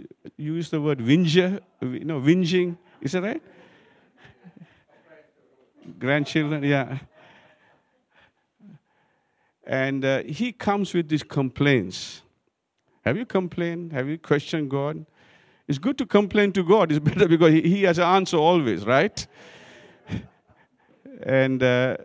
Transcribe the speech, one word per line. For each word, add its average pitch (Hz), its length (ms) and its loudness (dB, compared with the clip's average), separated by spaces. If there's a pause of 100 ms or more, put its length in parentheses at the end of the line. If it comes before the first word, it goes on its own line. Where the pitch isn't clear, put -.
(380)
you 151 160 -8
use 165 160 -6
the 156 100 -4
word 147 220 -2
whinger, 175 580 2 (220)
you 127 240 -8
know, 151 160 -6
whinging, 175 560 2 (240)
is - 120 -6
that 180 100 -2
right? 226 180 -8 (2500)
Grandchildren, 147 640 -2
yeah. 135 360 0 (2750)
And, 135 380 -4
uh, 135 200 0
he 214 280 -6
comes 202 420 -2
with 170 160 -2
these 151 140 -2
complaints. 131 1000 -2 (840)
Have 127 120 0
you 240 80 -8
complained? 170 680 -4
Have 131 140 -4
you 156 100 -6
questioned 151 520 -2
God? 147 360 -6 (600)
It's 143 120 -2
good 240 200 -4
to 254 60 -2
complain 202 460 2
to 190 120 -2
God. 175 280 4
It's 147 80 2
better 151 280 2
because 160 260 6
he, 160 80 4
he 196 220 2
has 175 140 2
an 175 80 2
answer 180 320 2
always, 151 480 2
right? 139 400 0 (2000)
And, 131 400 0
uh, 123 420 0